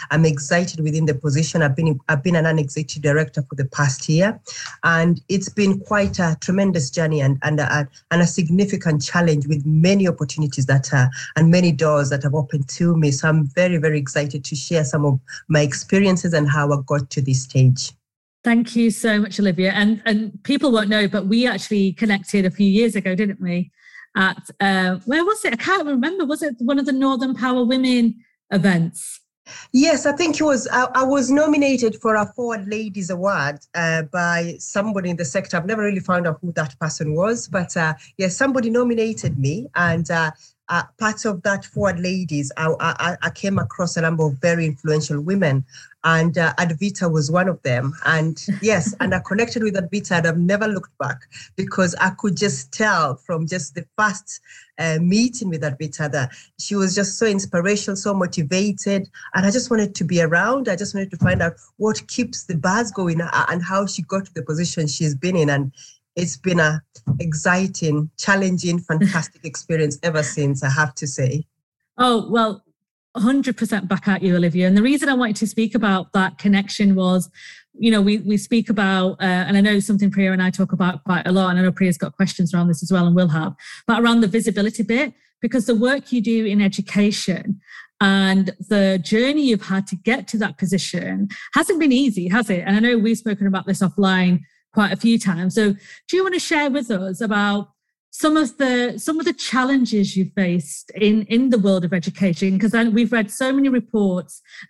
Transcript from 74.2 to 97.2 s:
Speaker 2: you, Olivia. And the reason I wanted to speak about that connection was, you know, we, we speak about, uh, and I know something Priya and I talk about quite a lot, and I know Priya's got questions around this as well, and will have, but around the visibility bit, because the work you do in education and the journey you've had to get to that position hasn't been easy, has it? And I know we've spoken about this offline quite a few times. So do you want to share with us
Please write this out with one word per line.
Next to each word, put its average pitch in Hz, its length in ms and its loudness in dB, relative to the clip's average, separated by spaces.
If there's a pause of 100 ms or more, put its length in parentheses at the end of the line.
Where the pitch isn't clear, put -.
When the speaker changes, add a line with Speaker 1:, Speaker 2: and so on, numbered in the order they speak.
Speaker 2:
you, 180 140 2
Olivia. 175 320 2
And 190 100 6
the 208 60 6
reason 285 260 2
I 269 60 2
wanted 233 220 0
to 226 100 -2
speak 226 260 -2
about 196 400 0
that 185 240 0
connection 202 560 2
was, 185 380 2 (420)
you 226 160 0
know, 214 120 4
we, 208 180 2
we 202 180 0
speak 226 320 0
about, 190 440 0
uh, 185 340 0
and 202 100 2
I 196 40 6
know 208 180 4
something 196 320 2
Priya 196 200 2
and 185 100 0
I 185 100 2
talk 190 200 -2
about 175 320 -2
quite 180 220 -2
a 180 60 0
lot, 185 180 4
and 175 80 2
I 185 60 4
know 185 80 4
Priya's 180 260 0
got - 180 -8
questions 185 380 0
around 175 140 2
this 170 160 0
as 170 80 -4
well, 175 160 4
and 175 80 6
will 180 140 4
have, 160 260 -2 (320)
but 226 120 2
around 233 220 4
the 220 60 4
visibility 214 560 0
bit, 247 300 0 (280)
because 233 240 0
the 240 100 2
work 254 360 0
you 247 100 0
do 226 240 0
in 208 160 2
education 196 960 0 (420)
and 190 540 2 (140)
the 196 320 2
journey 269 460 2
you've 214 180 2
had 190 220 -2
to - 80 -6
get 220 320 -2
to 220 100 -4
that 202 220 -4
position 190 680 -2 (280)
hasn't 320 240 2
been 302 120 4
easy, 240 360 2
has 214 240 0
it? 175 140 -2
And 196 100 2
I 214 40 2
know 233 200 2
we've 220 180 2
spoken 202 300 -4
about 190 180 -2
this 196 160 -2
offline 185 600 2 (320)
quite 202 180 2
a 196 60 -4
few 233 220 2
times. 180 340 -2
So 208 200 2 (340)
do 339 100 0
you 381 60 2
want 370 100 0
to 349 60 -2
share 294 320 0
with 269 180 -4
us 190 320 -4